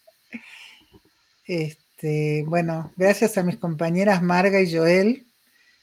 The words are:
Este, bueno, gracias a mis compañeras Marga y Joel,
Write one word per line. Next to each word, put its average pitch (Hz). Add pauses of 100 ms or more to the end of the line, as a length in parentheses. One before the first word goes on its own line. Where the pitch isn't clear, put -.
(1500)
Este, 151
bueno, 165
gracias 202
a 185
mis 175
compañeras 170
Marga 185
y 185
Joel, 185 (580)